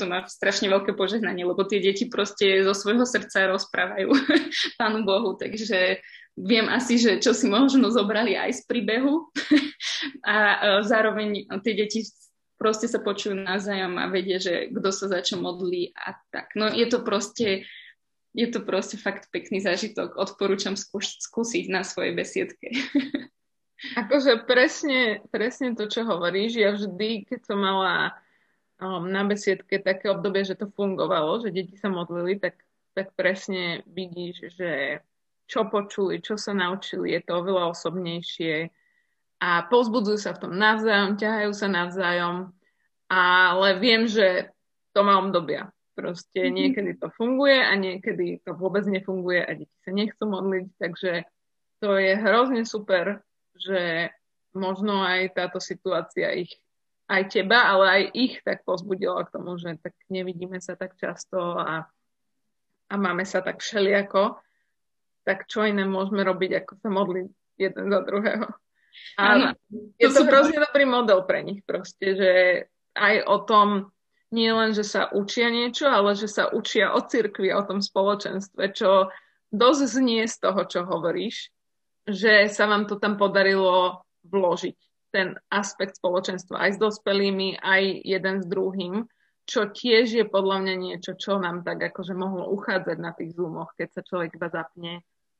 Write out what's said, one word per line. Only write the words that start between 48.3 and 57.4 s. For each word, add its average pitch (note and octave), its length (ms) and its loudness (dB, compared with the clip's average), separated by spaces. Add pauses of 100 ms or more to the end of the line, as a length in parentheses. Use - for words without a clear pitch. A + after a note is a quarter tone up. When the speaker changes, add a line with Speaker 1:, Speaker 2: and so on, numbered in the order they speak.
Speaker 2:
to F3+ 140 -10
vôbec F#3 320 -2
nefunguje F#3 560 -2
a - 100 -8
deti D3+ 300 -18
sa F#3 80 -10
nechcú G#3 340 -4
modliť, F#3+ 400 -4 (140)
takže E3+ 320 -4 (640)
to G3+ 220 0
je F#3+ 160 4
hrozne A3+ 480 2
super, G3+ 560 -2 (340)
že F3 560 -2 (440)
možno F#3+ 480 -2
aj F#3 320 0
táto F3+ 280 -4
situácia - 720 -4
ich, - 240 -8 (480)
aj G3 240 0
teba, G#3+ 380 4